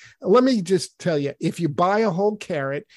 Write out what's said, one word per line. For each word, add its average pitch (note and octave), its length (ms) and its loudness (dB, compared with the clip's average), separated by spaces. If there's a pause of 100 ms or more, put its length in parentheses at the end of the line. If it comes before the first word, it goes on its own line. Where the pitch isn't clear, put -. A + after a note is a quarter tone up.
(220)
Let A#3+ 220 4
me B3+ 180 2
just F3 360 -2
tell E3 200 -2
you, C#3 220 -4
if D#3+ 200 -4
you E3+ 80 0
buy F3 300 2
a A3+ 100 2
whole G3+ 300 0
carrot, C#3+ 480 -6 (100)